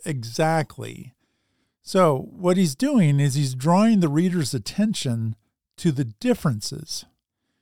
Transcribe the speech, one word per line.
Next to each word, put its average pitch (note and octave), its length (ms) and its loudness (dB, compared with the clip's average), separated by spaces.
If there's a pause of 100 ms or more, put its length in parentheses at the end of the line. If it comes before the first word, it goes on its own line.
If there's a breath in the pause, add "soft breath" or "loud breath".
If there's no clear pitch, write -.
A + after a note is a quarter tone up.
exactly. C3 1080 -4 (680)
So D#3+ 480 2
what F3+ 260 0
he's F3 180 2
doing F#3 460 2
is C#3+ 140 2
he's C3+ 200 -2
drawing F#3 460 4
the E3 80 2
reader's E3 460 0
attention A#2 800 -4 (400)
to E3+ 160 0
the C3+ 120 -2
differences. - 1000 -4 (580)